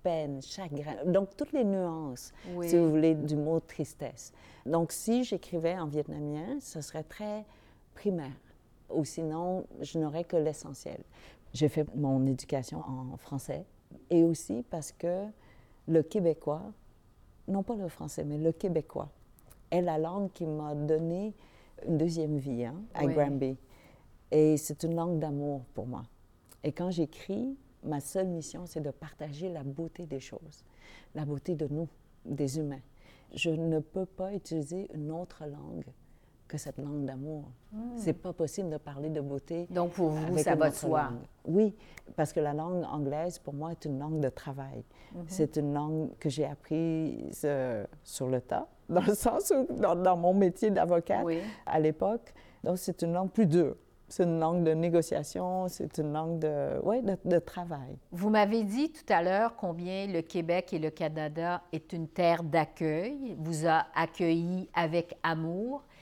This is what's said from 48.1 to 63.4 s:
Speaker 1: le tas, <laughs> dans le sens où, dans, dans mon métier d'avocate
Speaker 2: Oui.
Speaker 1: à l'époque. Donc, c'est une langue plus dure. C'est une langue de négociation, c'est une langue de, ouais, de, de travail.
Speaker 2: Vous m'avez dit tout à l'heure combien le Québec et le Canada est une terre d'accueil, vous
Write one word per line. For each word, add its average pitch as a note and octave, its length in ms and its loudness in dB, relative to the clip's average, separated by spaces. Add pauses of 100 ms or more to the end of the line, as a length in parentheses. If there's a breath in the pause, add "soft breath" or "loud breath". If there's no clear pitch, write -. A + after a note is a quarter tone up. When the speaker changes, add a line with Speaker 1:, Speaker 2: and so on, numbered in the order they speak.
Speaker 1:
le B2+ 120 2
tas, - 260 -2 (120)
<laughs> - 100 -16
dans E3+ 120 4
le F3+ 140 6
sens A#3+ 400 2
où, C4+ 200 4
dans, F#3 200 4
dans F3+ 220 6
mon F3 180 6
métier G3 360 6
d'avocate F3 540 4
Speaker 2:
Oui. E3 140 0 (280 loud breath)
Speaker 1:
à D#3+ 120 2
l'époque. D#3+ 560 0 (300 loud breath)
Donc, F3+ 140 0
c'est - 240 -6
une E3+ 100 2
langue F#3 180 0
plus A3 160 6
dure. D#3+ 300 4 (320)
C'est - 160 2
une E3 160 2
langue E3+ 240 4
de D#3+ 80 6
négociation, E3+ 960 2
c'est - 300 -6
une D3+ 140 0
langue D#3+ 280 -2
de, C#3+ 420 0
ouais, A3+ 180 0
de, G3 160 0 (100)
de F3 120 6
travail. D#3+ 580 -6 (140)
Speaker 2:
Vous F3 180 -2
m'avez G#3+ 360 6
dit B3+ 260 0
tout - 220 -20
à E3+ 100 6
l'heure G3+ 320 2
combien F#3 540 -4
le F3 120 0
Québec E3+ 520 0
et E3+ 80 0
le D#3 100 0
Canada D#3 800 -2
est D#3 220 -8
une E3 160 -4
terre E3+ 340 4
d'accueil, E3+ 960 0
vous D#3 300 0